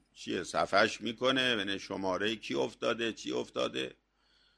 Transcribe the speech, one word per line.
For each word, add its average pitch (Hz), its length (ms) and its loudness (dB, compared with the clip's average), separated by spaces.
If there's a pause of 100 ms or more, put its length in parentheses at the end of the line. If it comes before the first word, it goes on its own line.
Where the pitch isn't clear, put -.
(140)
چیه 104 300 -6
صفحش 95 580 4
می‌کنه، 127 540 2
به 98 220 -2
شمارهٔ 95 580 -2
کی 127 180 -8
افتاده، 117 600 0
چی 120 180 -8
افتاده، 123 640 -2 (640)